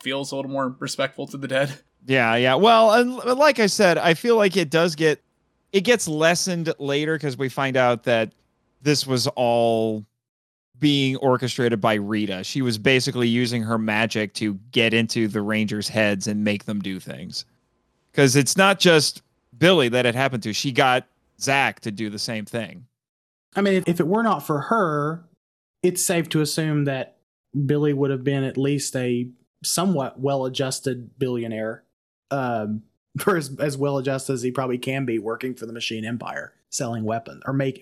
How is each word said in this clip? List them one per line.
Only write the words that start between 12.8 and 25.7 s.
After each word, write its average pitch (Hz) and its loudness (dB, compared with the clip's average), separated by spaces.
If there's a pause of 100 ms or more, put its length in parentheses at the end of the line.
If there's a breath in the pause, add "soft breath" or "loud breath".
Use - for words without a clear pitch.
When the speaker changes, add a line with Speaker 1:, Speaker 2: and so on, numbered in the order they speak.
Speaker 2:
using 117 0
her 113 -2
magic 107 0
to 104 -4 (120)
get 113 2
into 113 0
the 107 -2
Rangers' 104 -2
heads 104 0
and 104 -2
make 104 -2
them 104 -6
do 95 -8
things. 78 -12 (640)
'Cause 139 4
it's 143 2
not 190 4
just 160 4 (360)
Billy 160 6
that 123 2
it 120 2
happened 131 -2
to. 110 -4
She 139 -4
got 127 2 (320)
Zach 135 0
to 117 -8
do 107 -6
the 104 -10
same 107 -6
thing. 110 -10 (720)
Speaker 3:
I 196 0
mean, 190 2
if 175 0
it 170 0
were 214 2
not 185 0
for 147 -2
her, 160 -2 (600)